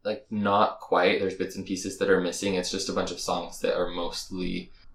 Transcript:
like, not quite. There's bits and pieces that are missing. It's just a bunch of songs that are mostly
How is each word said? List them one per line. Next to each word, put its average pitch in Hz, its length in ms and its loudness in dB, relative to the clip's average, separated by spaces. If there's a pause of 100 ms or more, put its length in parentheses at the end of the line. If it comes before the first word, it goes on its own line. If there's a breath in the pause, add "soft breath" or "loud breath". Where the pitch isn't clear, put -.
like, 104 240 -2
not 104 500 2
quite. 90 400 4
There's 95 160 0
bits 92 220 -4
and 92 80 -6
pieces 95 320 -4
that 98 120 2
are 92 120 6
missing. 95 340 0
It's 90 160 -2
just 95 160 -2
a 92 60 -4
bunch 92 180 0
of 87 80 -8
songs 87 400 -4
that - 180 2
are 87 120 0
mostly 90 840 -6 (240 soft breath)